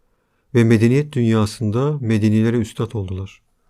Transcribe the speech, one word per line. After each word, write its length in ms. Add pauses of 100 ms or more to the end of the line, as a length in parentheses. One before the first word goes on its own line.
(540)
Ve 100
medeniyet 480
dünyasında 880
medenilere 560
üstad 360
oldular. 500 (280)